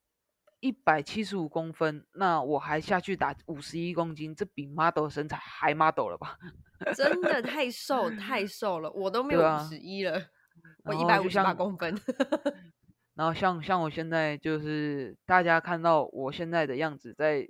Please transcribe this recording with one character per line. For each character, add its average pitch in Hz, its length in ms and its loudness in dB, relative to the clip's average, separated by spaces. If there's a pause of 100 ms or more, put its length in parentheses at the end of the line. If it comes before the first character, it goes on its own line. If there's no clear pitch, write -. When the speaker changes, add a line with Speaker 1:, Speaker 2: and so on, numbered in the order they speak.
(600)
Speaker 1:
一 262 120 -2
百 156 300 2
七 - 220 -4
十 196 140 -6
五 160 100 -2
公 165 240 -4
分， 151 420 -2
那 170 280 2
我 139 180 2
还 151 220 -2
下 185 180 2
去 185 160 -4
打 139 180 0 (120)
五 147 160 -10
十 165 180 -8
一 175 140 -2
公 165 200 0
斤， 156 220 -8
这 - 80 -4
比 147 240 -10
model 151 400 2
身 151 220 -4
材 143 80 -6
还 - 360 -2
model 156 360 2
了 85 80 -6
吧？ - 200 -10 (580)
Speaker 2:
真 311 260 2
的 330 200 2
太 254 300 -2
瘦， 233 400 0
Speaker 1:
<laughs> 214 80 -10
Speaker 2:
太 208 260 -2
瘦 190 340 -4
了， 156 120 -6
我 190 180 -2
都 240 140 0
没 285 100 0
有 170 60 6
五 156 200 6 (100)
十 156 80 -12
一 190 260 -6
Speaker 1:
对 175 80 0
啊。 156 60 -2
Speaker 2:
了， - 120 -8 (540)
我 - 100 -4
Speaker 1:
然 151 40 -2
后 165 60 2
就 - 20 2
像 - 0 -
Speaker 2:
一 - 20 2
百 196 140 6
五 185 80 0
十 185 80 0
八 190 160 4
公 180 240 -2
分。 170 180 -2
<laughs> 254 800 -4 (420)
Speaker 1:
然 151 100 -2
后 165 80 2
像， 175 300 0
像 185 180 0
我 156 80 0
现 160 200 -6
在 156 280 0
就 156 220 0
是 147 560 -4 (100)
大 185 160 4
家 170 160 4
看 165 240 -2
到 160 260 6
我 131 220 -6
现 165 220 -6
在 165 160 0
的 131 80 -2
样 151 220 -2
子， 120 160 -16
再 147 360 2